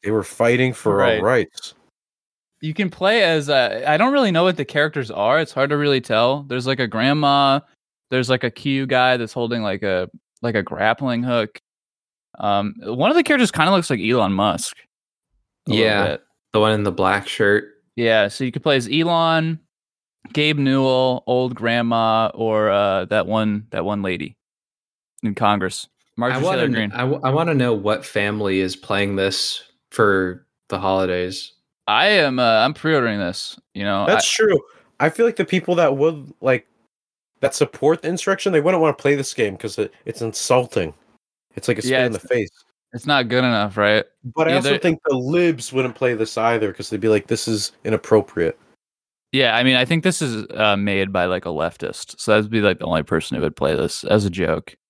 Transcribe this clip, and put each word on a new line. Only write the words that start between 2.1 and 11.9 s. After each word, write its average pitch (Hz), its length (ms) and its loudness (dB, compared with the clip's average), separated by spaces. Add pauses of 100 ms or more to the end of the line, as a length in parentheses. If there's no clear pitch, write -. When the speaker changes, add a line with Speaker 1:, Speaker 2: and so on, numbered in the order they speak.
Speaker 2:
You 156 140 -6
can 190 160 -2
play 208 340 2
as, 156 280 2
uh, 123 360 2
I 151 100 2
don't 233 160 2
really 196 180 2
know 170 120 2
what 180 140 2
the 139 80 0
characters 147 460 -2
are. 113 280 2
It's 156 120 -4
hard 139 180 0
to 147 80 0
really 143 240 2
tell. 123 420 2
There's, 127 220 -6
like, 131 140 -2
a 123 80 0
grandma. 139 720 2 (500)
There's, 127 220 0
like, 127 120 0
a 123 60 -2
Q 135 380 -4
guy 127 300 2
that's 117 160 -6
holding, 120 280 -4
like, 101 220 -4
a, 92 260 -2 (320)
like, 117 140 -2
a 101 80 0
grappling 117 580 -2
hook. 120 400 -2 (760)